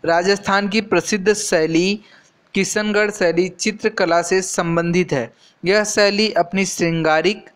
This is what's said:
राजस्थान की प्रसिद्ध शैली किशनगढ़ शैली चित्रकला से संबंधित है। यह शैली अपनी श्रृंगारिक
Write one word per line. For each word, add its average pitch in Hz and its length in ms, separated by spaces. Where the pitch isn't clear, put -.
राजस्थान 196 640
की 214 120
प्रसिद्ध 208 520
शैली 180 680
किशनगढ़ 208 580
शैली 175 380
चित्रकला 196 720
से 190 200
संबंधित 170 720
है। 127 220
यह 208 180
शैली 208 480
अपनी 190 340
श्रृंगारिक 165 920